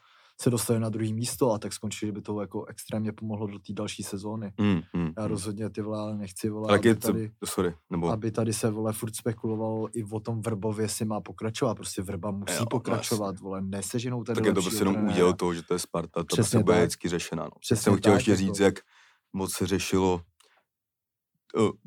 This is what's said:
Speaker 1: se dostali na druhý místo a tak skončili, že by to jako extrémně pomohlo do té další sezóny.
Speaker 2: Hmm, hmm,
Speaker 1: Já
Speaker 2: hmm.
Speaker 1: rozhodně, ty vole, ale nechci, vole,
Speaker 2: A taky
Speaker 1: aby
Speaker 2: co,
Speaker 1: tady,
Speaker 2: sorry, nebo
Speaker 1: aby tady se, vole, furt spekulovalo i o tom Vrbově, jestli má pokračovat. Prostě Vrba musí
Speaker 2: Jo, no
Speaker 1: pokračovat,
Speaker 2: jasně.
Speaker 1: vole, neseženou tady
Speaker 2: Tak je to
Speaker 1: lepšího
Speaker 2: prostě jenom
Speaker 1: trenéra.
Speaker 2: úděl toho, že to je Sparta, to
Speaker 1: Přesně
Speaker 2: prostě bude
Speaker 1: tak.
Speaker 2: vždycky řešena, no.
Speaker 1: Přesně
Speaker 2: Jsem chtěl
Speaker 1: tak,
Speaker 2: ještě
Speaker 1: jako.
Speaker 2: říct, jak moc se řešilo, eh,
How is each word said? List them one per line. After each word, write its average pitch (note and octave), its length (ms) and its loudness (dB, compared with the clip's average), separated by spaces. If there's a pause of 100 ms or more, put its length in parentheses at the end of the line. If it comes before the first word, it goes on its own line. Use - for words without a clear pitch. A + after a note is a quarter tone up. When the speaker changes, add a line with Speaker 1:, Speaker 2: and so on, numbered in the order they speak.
(420)
Speaker 1:
se - 80 2
dostali A#2 300 2
na A2+ 100 0
druhý A2 240 -2
místo A#2 380 0
a G#2+ 80 2
tak G2 140 -8
skončili, G#2+ 340 -6
že G#2 60 -4
by G2+ 80 -8
to G#2 200 -4
jako G2 240 -6
extrémně G#2+ 460 -6
pomohlo G#2+ 360 -6
do G2+ 120 -10
té G2+ 140 -12
další G#2 300 -6
sezóny. G#2 560 -8
Speaker 2:
Hmm, G2+ 220 2 (120)
hmm, E2 240 -2
Speaker 1:
Já A2 60 -4
Speaker 2:
hmm. F2 80 -2
Speaker 1:
rozhodně, G#2 380 -4
ty G2+ 120 -6
vole, G#2+ 180 -4
ale G#2+ 180 -6
nechci, G#2 320 -6
vole, G#2+ 200 -4
Speaker 2:
A - 20 4
taky G#2 180 8
Speaker 1:
aby A2+ 100 6
Speaker 2:
co, - 80 -4
Speaker 1:
tady, A2 240 0 (140)
Speaker 2:
sorry, F2+ 300 0 (140)
nebo E2+ 220 0
Speaker 1:
aby A2+ 200 -2
tady A2+ 220 0
se, A#2 180 0
vole, A2 220 -2
furt A2 220 -8
spekulovalo A2 840 -4
i A#2 60 -2
o G#2 160 -6
tom A2+ 220 -4
Vrbově, A2 440 -2
jestli G#2+ 200 -4
má G#2+ 160 -2
pokračovat. A2 540 -4
Prostě - 260 -8
Vrba F#2+ 300 -6
musí G2 220 -6
Speaker 2:
Jo, E2+ 60 0
no A#2 60 0
Speaker 1:
pokračovat, A2 640 -2
Speaker 2:
jasně. F#2+ 120 -10
Speaker 1:
vole, F#2+ 180 -6
neseženou A2+ 600 -4
tady A2+ 120 -2
Speaker 2:
Tak A2 100 2
je G2+ 80 6
to - 60 0
Speaker 1:
lepšího F2+ 100 2
Speaker 2:
prostě G#2 120 0
jenom G2 140 4
Speaker 1:
trenéra. G#2 200 2
Speaker 2:
úděl F2+ 180 8
toho, F2 200 0
že E2+ 100 -6
to - 100 -4
je F2+ 60 2
Sparta, E2+ 440 -6
to - 20 -10
Speaker 1:
Přesně - 160 2
Speaker 2:
prostě A2 220 4
bude F2 140 6
Speaker 1:
tak. F2 60 6
Speaker 2:
vždycky E2+ 260 -2
řešena, E2+ 340 -4
no. D2+ 160 -10
Speaker 1:
Přesně - 240 -2
Speaker 2:
Jsem G2+ 140 6
chtěl G#2 160 6
Speaker 1:
tak, G2 60 8
Speaker 2:
ještě - 120 4
Speaker 1:
jako. F#2 80 6
Speaker 2:
říct, G2 200 0
jak G2 140 8 (600)
moc F#2 200 -2
se F#2 140 0
řešilo, F#2 540 2 (1400)
eh, G#2+ 120 4 (160)